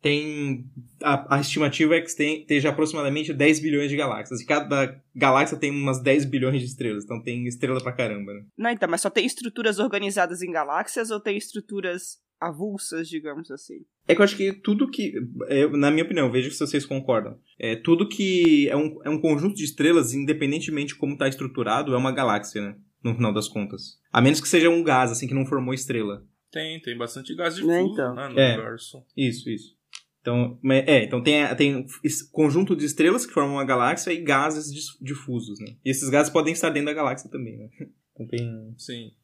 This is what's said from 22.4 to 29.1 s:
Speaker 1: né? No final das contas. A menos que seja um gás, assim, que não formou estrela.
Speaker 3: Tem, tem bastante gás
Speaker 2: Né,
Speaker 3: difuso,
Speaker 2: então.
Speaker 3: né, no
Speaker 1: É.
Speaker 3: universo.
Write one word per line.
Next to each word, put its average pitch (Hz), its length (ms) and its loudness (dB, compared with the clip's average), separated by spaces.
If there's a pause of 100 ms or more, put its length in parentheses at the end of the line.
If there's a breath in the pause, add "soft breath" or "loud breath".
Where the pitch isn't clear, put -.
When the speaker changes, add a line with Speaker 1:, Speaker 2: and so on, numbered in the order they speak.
Speaker 1:
né? 101 140 -8 (280)
No 113 120 0
final 113 180 0
das 107 140 -2
contas. - 520 -10 (120)
A 120 100 6
menos 147 200 6
que - 60 -6
seja 170 220 6
um 170 140 4
gás, 127 280 4
assim, 120 160 -4
que 120 60 -4
não 135 120 0
formou 131 280 -2
estrela. 110 500 -4 (280)
Speaker 3:
Tem, 160 300 -10
tem 120 160 -10
bastante 117 380 -10
gás 170 200 -4
Speaker 2:
Né, 180 60 -8
Speaker 3:
difuso, 175 320 2
Speaker 2:
então. 123 220 -2
Speaker 3:
né, 135 140 -10
no 127 100 0
Speaker 1:
É. 127 160 6
Speaker 3:
universo. 113 480 -10 (120)